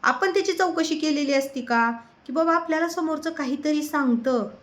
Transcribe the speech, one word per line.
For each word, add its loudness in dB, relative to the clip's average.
आपण 0
त्याची 2
चौकशी 0
केलेली 0
असती 0
का, 2
की -8
बाबा 2
आपल्याला 0
समोरचं -2
काहीतरी -2
सांगतं 0